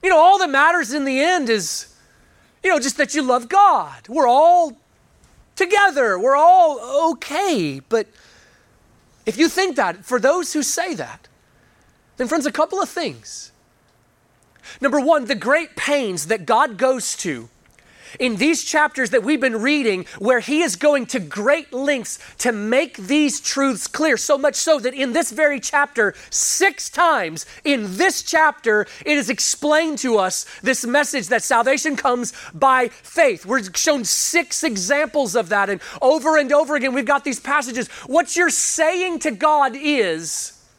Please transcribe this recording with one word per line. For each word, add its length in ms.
You 100
know, 80
all 200
that 120
matters 420
in 120
the 140
end 320
is, 420
you 80
know, 80
just 200
that 180
you 60
love 260
God. 600
We're 200
all 500
together. 640
We're 160
all 760
okay." 760
But 200
if 120
you 120
think 280
that, 280
for 140
those 360
who 100
say 300
that, 340
then 100
friends, 200
a 40
couple 320
of 60
things. 640
Number 180
one, 280
the 100
great 400
pains 500
that 200
God 320
goes 400
to 300
in 180
these 260
chapters 460
that 140
we've 180
been 220
reading, 420
where 220
he 200
is 160
going 300
to 120
great 540
lengths 460
to 160
make 460
these 420
truths 460
clear, 320
so 180
much 180
so 240
that 140
in 220
this 160
very 280
chapter, 540
six 600
times 560
in 320
this 260
chapter, 640
it 100
is 140
explained 680
to 220
us 260
this 220
message 440
that 140
salvation 540
comes 380
by 360
faith. 580
We're 160
shown 320
six 580
examples 720
of 140
that, 220
and 100
over 340
and 160
over 240
again, 160
we've 140
got 180
these 160
passages. 480
What 300
you're 140
saying 720
to 100
God 440
is 880